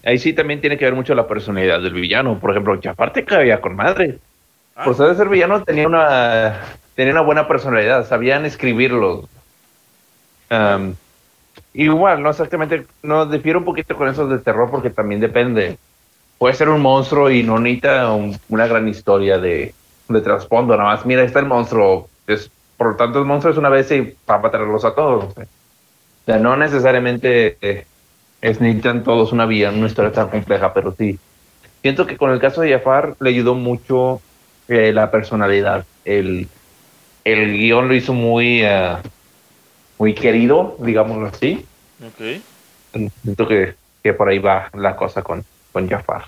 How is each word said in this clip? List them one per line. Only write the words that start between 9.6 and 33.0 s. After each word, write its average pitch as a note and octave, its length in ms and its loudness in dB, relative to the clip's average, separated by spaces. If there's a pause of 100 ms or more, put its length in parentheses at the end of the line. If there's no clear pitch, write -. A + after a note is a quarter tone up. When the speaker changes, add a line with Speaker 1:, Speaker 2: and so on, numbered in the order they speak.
Speaker 1:
Am, G2+ 460 0 (760)
igual, D#3 500 2
no D3+ 60 2
exactamente, D#3+ 560 -4 (180)
no, D#3 220 0
difiero D#3 340 -2
un E3+ 60 -6
poquito D#3 300 -6
con C#3+ 120 -2
esos C3+ 220 -2
de C3 100 -2
terror A#2 320 0
porque B2+ 180 -4
también G#2 320 -4
depende. A2+ 560 0 (600)
Puede B2+ 180 2
ser D#3 140 2
un D3+ 120 2
monstruo C3+ 480 4
y A#2+ 140 4
no A2+ 160 2
necesita B2 520 0
un, G#2 260 -4 (120)
una A2+ 180 2
gran A2+ 200 0
historia G2 520 2
de, F2 340 -2 (340)
de A2 140 0
trasfondo, A2+ 560 0
nada G#2 180 2
más, - 100 -10
"Mira, B2+ 160 2
ahí B2 60 4
está B2 120 0
el C#3 80 -2
monstruo, A2+ 600 0 (180)
es, G#2 220 -4 (280)
por A#2 140 0
lo G2 40 -6
tanto A#2+ 240 0
el C#3 60 0
monstruo C#3+ 260 0
es C#3+ 60 0
una D3 120 2
bestia C3+ 280 2
y A#2+ 180 -4 (140)
va G#2+ 60 4
a G2+ 40 0
matarlos G#2+ 460 -2
a A2 80 0
todos", B2+ 320 0
no F#2+ 80 -12
sé. - 80 -18
O - 840 -20
sea, A2+ 120 2
no A#2+ 180 4
necesariamente, B2 1040 2
eh, G2+ 240 -6 (560)
es, A2 200 -2
necesitan A#2 420 0
todos A#2 280 2
una A#2 160 2
vida, G#2 240 0
una G#2+ 160 0
historia G#2+ 240 0
tan A2 180 -2
compleja, G2 440 -2
pero F#2+ 220 -2
sí. G2+ 220 -4 (640)
Siento C3+ 240 0
que C#3 120 -10
con C#3 140 0
el B2+ 80 0
caso - 220 0
de D#3 100 2
Jafar C3 480 0